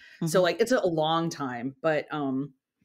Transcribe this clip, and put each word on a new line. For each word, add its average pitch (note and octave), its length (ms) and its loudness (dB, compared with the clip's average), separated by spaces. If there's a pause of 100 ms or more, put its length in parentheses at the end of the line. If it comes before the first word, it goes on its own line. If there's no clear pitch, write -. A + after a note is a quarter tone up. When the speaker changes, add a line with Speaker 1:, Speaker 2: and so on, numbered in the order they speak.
(200)
Speaker 1:
So, E3+ 180 0
Speaker 2:
Mm-hmm. F3+ 40 6
Speaker 1:
like, E3+ 180 2
it's A3+ 120 0
a A#3+ 140 2
long E3 440 0
time, B2+ 520 -8
but, D#3 300 0
um, C#3+ 400 -4 (320)